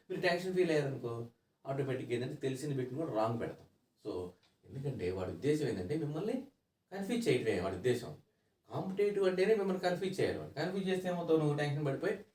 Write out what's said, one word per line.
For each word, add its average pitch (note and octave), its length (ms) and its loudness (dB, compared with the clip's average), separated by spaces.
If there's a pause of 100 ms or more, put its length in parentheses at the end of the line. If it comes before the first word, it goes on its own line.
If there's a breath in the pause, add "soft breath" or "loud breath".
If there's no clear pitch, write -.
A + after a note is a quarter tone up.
మీరు F#3 120 -4
టెన్షన్ F3+ 340 2
ఫీల్ E3+ 160 4
అయ్యారనుకో, A#2+ 560 0 (380)
ఆటోమేటిక్‌గా C3 500 -2
ఏంటంటే C3+ 200 -2
తెలిసిన C3+ 380 -2
బిట్‌ని C3 260 -4
కూడా D#3+ 140 -4
రాంగ్ A2+ 260 0
పెడతాం. - 280 -8 (380)
So, G#2+ 60 -4 (540)
ఎందుకంటే G#2+ 460 -4
వాడి F#2 200 -4
ఉద్దేశం C#3 360 0
ఏంటంటే G2 300 -2
మిమ్మల్ని E3 500 -4 (440)
కన్ఫ్యూజ్ G3 360 -2
చేయడమే A2+ 320 4
వాడి F#2+ 160 -2
ఉద్దేశం. A#2+ 360 0 (600)
కాంపిటేటివ్ F#3+ 560 2
అంటేనే F#3+ 280 6
మిమ్మల్ని F#3+ 260 2
కన్ఫ్యూజ్ F3+ 400 0
చేయాలి F#2+ 180 0
వాడు. - 140 -10
కన్ఫ్యూజ్ F#3 360 -2
చేస్తే F#3 200 0
ఏమవుతావు, E3 300 4
నువ్వు D3 180 4
టెన్షన్ D3 280 0
పడిపోయి E3 300 0 (200)